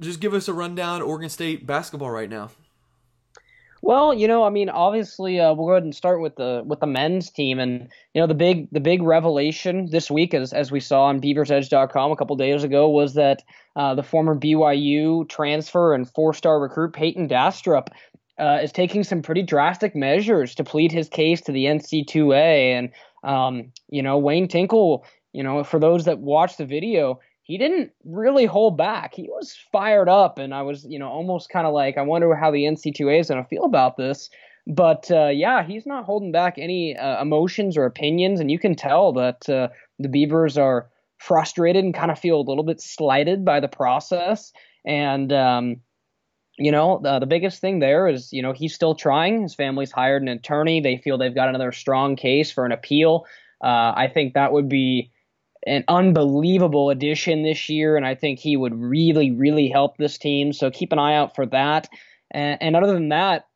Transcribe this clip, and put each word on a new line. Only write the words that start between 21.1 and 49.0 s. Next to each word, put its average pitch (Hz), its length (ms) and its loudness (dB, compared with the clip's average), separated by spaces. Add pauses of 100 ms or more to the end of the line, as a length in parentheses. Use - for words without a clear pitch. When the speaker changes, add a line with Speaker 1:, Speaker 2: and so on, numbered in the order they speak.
Speaker 2:
to 151 100 -6
the 135 160 0
N 151 100 0
C 151 240 -4
two 147 300 2
A. 143 400 4
And, 123 180 -2 (320)
um, 131 480 -2 (180)
you 143 140 -4
know, 139 160 0
Wayne 151 300 0
Tinkle, 185 580 2 (260)
you 135 120 -8
know, 139 180 -2
for 156 160 -2
those 165 280 4
that 165 120 0
watched 151 400 0
the 151 80 -8
video, 147 540 -2 (220)
he 165 140 -10
didn't 294 360 -2 (120)
really 233 400 0
hold 202 320 2
back. 190 380 -4
He - 80 -14
was - 340 -14 (160)
fired 202 340 4
up, 185 320 6
and 135 140 -8
I 139 80 -8
was, 143 240 -8
you 143 140 -14
know, 139 100 -10
almost 170 400 -6
kinda 165 220 0
like, 139 260 0
"I 143 60 -2
wonder 165 320 2
how 156 160 2
the 143 160 0
N 156 100 0
C 156 160 -6
two 143 160 -2
A 147 100 4
is 170 100 0
gonna 131 160 -4
feel - 200 -6
about 139 320 2
this." 135 320 -6 (380)
But, 160 440 2
uh, 156 180 4
yeah, 175 360 0
he's 208 220 -12
not 277 180 -10
holding 202 260 -4
back 175 280 0
any, 170 360 -4
uh, 123 280 -4
emotions 165 560 0
or 135 80 2
opinions, 170 540 0
and 143 100 -2
you 160 80 0
can 185 160 0
tell 156 400 2
that, 123 340 -2
uh, 131 200 0 (300)
the 139 120 -6
Beavers 147 480 2
are 131 320 0 (260)
frustrated 175 680 0
and 180 100 -2
kinda 170 200 -2
feel 170 240 0
a 143 40 0
little 135 220 -4
bit 160 180 -6
slighted 156 640 0
by 147 140 2
the 139 60 -4
process. 160 840 -4 (320)
And, 139 480 -2
um, 123 480 0 (800)
you 147 120 0
know, 156 320 2
the, 139 160 0
the 131 80 -2
biggest 170 360 -2
thing 190 160 -2
there 151 300 2
is, 127 220 -4
you 131 120 -6
know, 131 100 -4
he's 151 220 -8
still 160 200 0
trying. 165 460 0